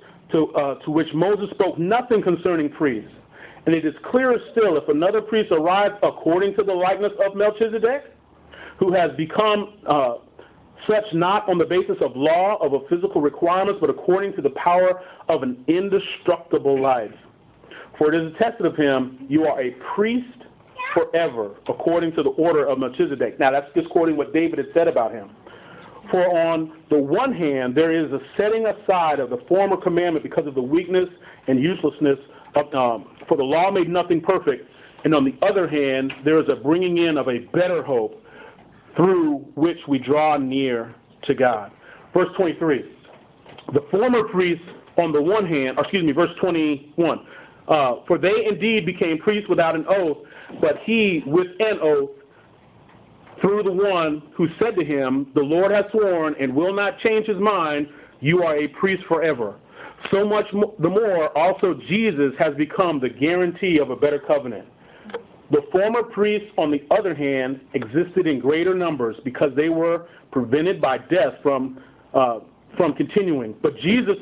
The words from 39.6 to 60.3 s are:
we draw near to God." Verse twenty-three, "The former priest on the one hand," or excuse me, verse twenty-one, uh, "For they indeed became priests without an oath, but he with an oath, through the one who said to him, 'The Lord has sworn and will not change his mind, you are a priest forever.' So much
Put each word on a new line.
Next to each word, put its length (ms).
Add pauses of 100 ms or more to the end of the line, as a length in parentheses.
we 120
draw 380
near 580 (260)
to 140
God." 340 (460)
Verse 200
twenty-three, 480 (880)
"The 80 (100)
former 320
priest 400 (340)
on 140
the 100
one 240
hand," 320
or 60
excuse 200
me, 100
verse 260
twenty-one, 800 (480)
uh, 300 (100)
"For 100
they 280
indeed 400
became 320
priests 320
without 260
an 120
oath, 300 (420)
but 200
he 460
with 220 (120)
an 220
oath, 280 (1300)
through 240
the 80
one 500 (120)
who 140 (120)
said 160
to 80
him, 500
'The 80
Lord 300
has 200
sworn 480
and 160
will 180
not 260
change 260
his 120
mind, 500 (320)
you 240
are 120
a 120
priest 380
forever.' 500 (540)
So 160
much 260